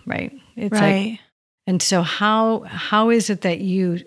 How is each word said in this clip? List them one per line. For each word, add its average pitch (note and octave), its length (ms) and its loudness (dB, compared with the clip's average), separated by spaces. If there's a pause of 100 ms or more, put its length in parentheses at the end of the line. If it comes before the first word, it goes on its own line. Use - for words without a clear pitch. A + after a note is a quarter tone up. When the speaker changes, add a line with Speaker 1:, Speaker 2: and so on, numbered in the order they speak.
Speaker 1:
right? - 260 -6 (220)
It's G#3+ 180 -6
Speaker 2:
Right. G3+ 380 2
Speaker 1:
like, A3+ 100 -12 (460)
and F#3 160 0
so F3+ 200 2
how, A3 580 0
how A3 500 0
is A#3 180 2
it G3+ 140 -2
that F3 180 0
you F3+ 460 0